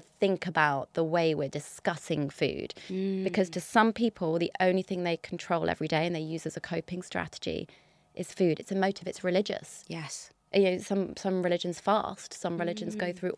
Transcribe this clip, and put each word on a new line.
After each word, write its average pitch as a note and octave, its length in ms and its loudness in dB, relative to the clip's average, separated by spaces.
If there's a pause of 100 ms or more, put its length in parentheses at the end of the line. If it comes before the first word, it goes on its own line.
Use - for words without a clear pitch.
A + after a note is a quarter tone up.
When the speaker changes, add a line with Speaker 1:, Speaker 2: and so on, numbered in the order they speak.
(220)
Speaker 1:
think F#3+ 260 2
about D3+ 460 2
the E3 100 2
way D#3+ 320 4
we're C#3+ 140 0
discussing D3 800 -4
food. - 440 -2 (140)
Speaker 2:
Mm. F#3+ 380 -2
Speaker 1:
Because F#3 240 2
to F3 100 -6
some A3 320 4
people, F#3 480 0
the F3 220 0
only F#3 200 4
thing F3+ 220 -4
they E3+ 140 0
control E3 520 -2
every E3 200 -2
day D#3+ 160 4
and F3 100 0
they D#3 60 -2
use D#3+ 240 -6
as D#3+ 100 -6
a E3 60 -10
coping F3+ 400 -6
strategy - 640 -6 (460)
is - 180 -8
food. F3 300 4
It's - 100 -10
emotive, F#3+ 380 0
it's - 160 -6
religious. F#3 640 -2
Speaker 2:
Yes. D#3+ 400 -10 (240)
Speaker 1:
You F#3+ 180 6
know, F3+ 60 2
some, G3 400 -2
some F#3 260 0
religions F3 380 0
fast, - 520 0
some E3+ 240 -4
religions G#3+ 380 -4
go F#3+ 120 -2
Speaker 2:
Mm. F3 100 -4
Speaker 1:
through F3+ 200 -2